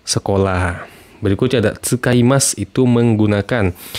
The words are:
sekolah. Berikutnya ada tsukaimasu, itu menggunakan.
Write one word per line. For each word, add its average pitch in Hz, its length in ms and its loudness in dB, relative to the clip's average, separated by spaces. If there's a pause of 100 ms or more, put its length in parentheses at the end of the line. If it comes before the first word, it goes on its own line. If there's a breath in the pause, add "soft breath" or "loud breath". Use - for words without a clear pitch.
sekolah. 92 800 -2 (400 loud breath)
Berikutnya 110 400 0
ada 107 160 2
tsukaimasu, 123 800 0
itu 127 240 -2
menggunakan. 107 880 2 (260 loud breath)